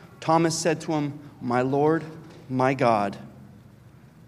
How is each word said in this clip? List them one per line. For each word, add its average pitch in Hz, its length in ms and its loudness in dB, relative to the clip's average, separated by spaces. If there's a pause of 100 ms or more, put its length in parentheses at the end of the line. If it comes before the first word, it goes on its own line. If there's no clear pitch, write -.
(200)
Thomas 165 340 2
said 160 280 -2
to 170 100 -6
him, 147 260 -2 (220)
"My 123 220 0
Lord, 147 420 2 (460)
my 131 240 2
God." 110 420 2 (1120)